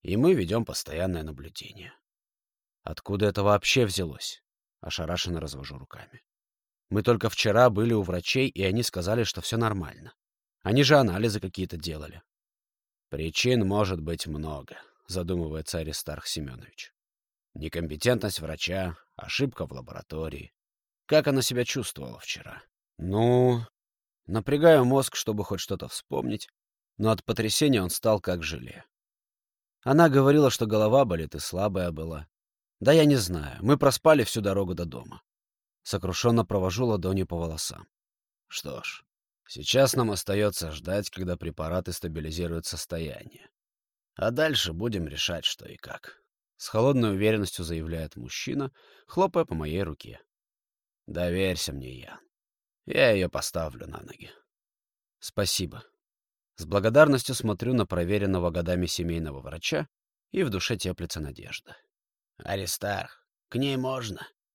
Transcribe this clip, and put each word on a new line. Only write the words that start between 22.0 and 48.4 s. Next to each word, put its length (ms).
вчера?» 440
«Ну...» 640
Напрягаю 600
мозг, 320
чтобы 260
хоть 160
что-то 300
вспомнить, 580
но 140
от 140
потрясения 560
он 80
стал 320
как 200
желе. 440
Она 240
говорила, 420
что 160
голова 380
болит 320
и 40
слабая 520
была. 360
«Да 140
я 100
не 140
знаю, 440
мы 160
проспали 460
всю 160
дорогу 360
до 100
дома». 360
Сокрушённо 640
провожу 400
ладонью 420
по 80
волосам. 500
«Что 340
ж, 220
сейчас 480
нам 160
остаётся 640
ждать, 380
когда 260
препараты 560
стабилизируют 720
состояние. 840
А 160
дальше 400
будем 340
решать, 380
что 240
и 80
как», 480
с 60
холодной 420
уверенностью 540
заявляет 500
мужчина, 560